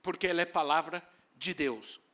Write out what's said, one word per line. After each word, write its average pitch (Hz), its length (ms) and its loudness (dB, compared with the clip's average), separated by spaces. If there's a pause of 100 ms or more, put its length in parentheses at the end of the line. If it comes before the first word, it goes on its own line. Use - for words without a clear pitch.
porque 185 240 -2
ela 175 160 2
é 175 40 2
palavra 160 600 0 (300)
de - 180 -4
Deus. 127 460 -2 (140)